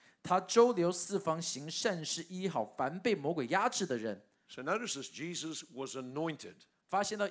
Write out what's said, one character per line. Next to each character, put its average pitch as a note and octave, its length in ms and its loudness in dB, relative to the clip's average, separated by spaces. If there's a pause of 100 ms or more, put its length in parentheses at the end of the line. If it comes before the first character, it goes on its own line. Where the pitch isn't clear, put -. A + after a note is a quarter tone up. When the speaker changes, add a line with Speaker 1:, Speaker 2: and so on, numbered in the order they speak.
(220)
Speaker 1:
他 F#3 200 4
周 A#3 320 8
流 F3 180 4
四 G3 260 -2
方 D#3+ 240 0
行 D3+ 300 -6
善 F3 320 -2
事， - 240 -4
医 F#3 220 -4
好 B2+ 160 0
凡 C#3 340 -4
被 G#3+ 160 2
魔 D3+ 180 -2
鬼 C#3 140 0
压 G3 220 2
制 G#3 160 0
的 B2+ 120 0
人。 G#2+ 240 -4 (280)
Speaker 2:
So - 120 -12
notice F#3+ 340 -2
this, C3+ 140 -8
Jesus D#3 540 -8 (100)
was C3 220 -8
anointed. C3+ 600 -6 (300)
Speaker 1:
发 F#3+ 160 0
现 G3+ 160 -2
到 G3+ 140 2